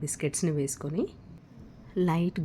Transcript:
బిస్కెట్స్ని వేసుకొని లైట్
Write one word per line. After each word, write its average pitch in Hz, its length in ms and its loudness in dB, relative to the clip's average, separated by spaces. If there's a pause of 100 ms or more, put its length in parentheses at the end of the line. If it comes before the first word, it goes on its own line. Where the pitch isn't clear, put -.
బిస్కెట్స్ని 151 560 0
వేసుకొని 143 480 0 (1040)
లైట్ 170 360 4